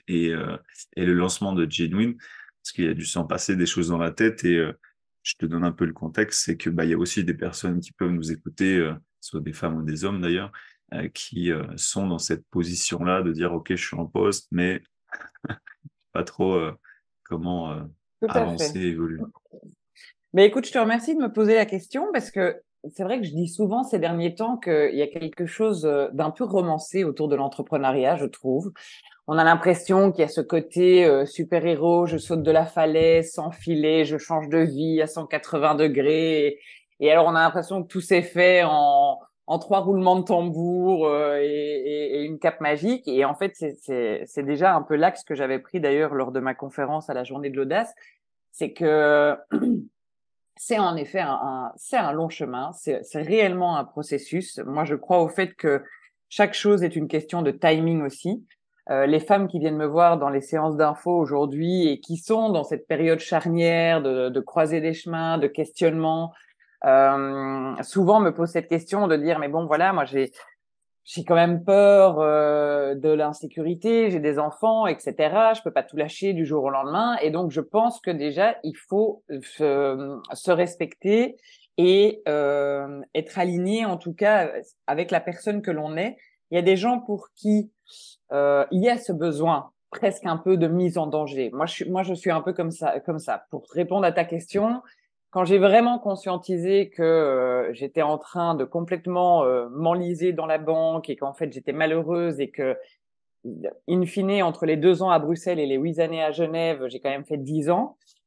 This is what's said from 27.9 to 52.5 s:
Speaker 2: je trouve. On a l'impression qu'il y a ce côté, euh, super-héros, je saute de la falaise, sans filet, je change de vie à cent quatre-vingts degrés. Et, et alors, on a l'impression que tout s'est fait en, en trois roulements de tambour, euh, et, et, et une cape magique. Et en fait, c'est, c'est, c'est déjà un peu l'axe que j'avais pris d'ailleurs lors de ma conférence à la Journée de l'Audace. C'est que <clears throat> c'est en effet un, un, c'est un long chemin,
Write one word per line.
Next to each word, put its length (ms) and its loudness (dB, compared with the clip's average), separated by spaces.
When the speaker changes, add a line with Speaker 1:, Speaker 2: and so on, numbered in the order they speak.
Speaker 2:
je 100 -4
trouve. 460 -4
On 100 0
a 60 6
l'impression 640 4
qu'il 120 0
y 20 2
a 40 2
ce 120 -4
côté, 640 4
euh, 180 6
super-héros, 840 0
je 120 -2
saute 240 -4
de 80 4
la 160 6
falaise, 640 4
sans 200 -6
filet, 520 2
je 140 -2
change 300 -4
de 100 2
vie 420 2
à 60 2
cent 220 -8
quatre-vingts 480 0
degrés. 720 2
Et, 120 -6
et 140 4
alors, 140 8
on 100 2
a 40 4
l'impression 440 0
que 20 -16
tout 140 -8
s'est 220 2
fait 420 6
en, 560 4
en 140 -2
trois 180 0
roulements 400 4
de 60 -2
tambour, 840 0
euh, 300 2
et, 100 2
et, 720 -4
et 80 -4
une 160 -8
cape 200 -2
magique. 460 -2
Et 180 2
en 120 -2
fait, 180 -4
c'est, 260 -8
c'est, 460 -4
c'est 160 -8
déjà 320 2
un 80 0
peu 140 -2
l'axe 260 0
que 140 -8
j'avais 240 -2
pris 180 -8
d'ailleurs 360 0
lors 180 -4
de 80 -4
ma 140 -4
conférence 540 -6
à 60 -6
la 80 -6
Journée 260 -10
de 80 -10
l'Audace. 380 -2
C'est 220 -6
que 640 4
<clears throat> 1040 -6
c'est 240 -2
en 160 0
effet 240 -6
un, 200 -2
un, 360 -8
c'est 200 -6
un 160 0
long 160 -4
chemin, 440 -8